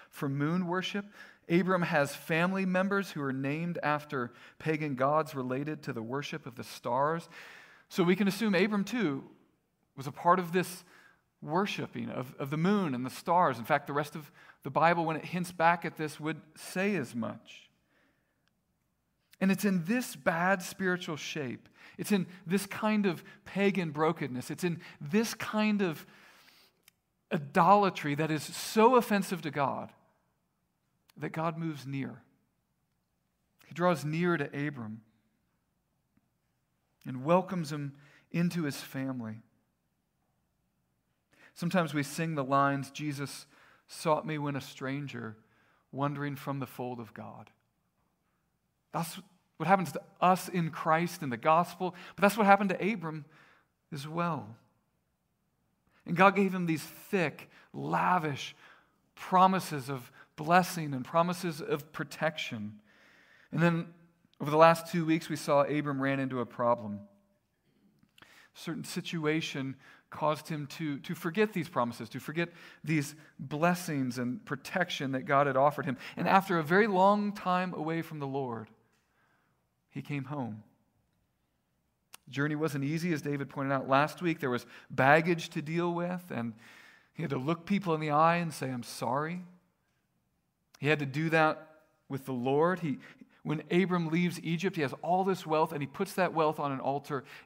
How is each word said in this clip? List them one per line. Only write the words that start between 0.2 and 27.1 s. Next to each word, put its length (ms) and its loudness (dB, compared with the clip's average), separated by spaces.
moon 380 0
worship. 400 -4
Abram 360 4
has 320 2
family 500 0
members 460 0
who 100 -6
are 100 -2
named 520 -4
after 480 -2
pagan 380 -2
gods 400 2
related 480 -4
to 100 -6
the 80 -6
worship 460 -8
of 80 -14
the 80 -12
stars. 640 -2
So 140 2
we 120 6
can 120 2
assume 280 2
Abram, 280 2
too, 400 -2
was 120 -10
a 40 -6
part 280 4
of 120 -4
this 320 -2
worshiping 640 -4
of, 300 -8
of 100 -6
the 80 -4
moon 380 2
and 100 -4
the 60 -8
stars. 480 2
In 60 -8
fact, 200 2
the 80 -8
rest 220 -2
of 160 -14
the 80 -6
Bible, 340 4
when 120 0
it 80 -8
hints 260 -6
back 340 2
at 120 -6
this, 220 -6
would 220 -6
say 400 -2
as 180 -4
much. 560 -8
And 120 4
it's 140 0
in 200 2
this 300 -2
bad 480 2
spiritual 520 -2
shape, 540 -8
it's 120 -4
in 140 4
this 180 0
kind 400 0
of 180 0
pagan 460 0
brokenness, 580 -2
it's 140 -6
in 180 -2
this 360 0
kind 480 0
of 240 -4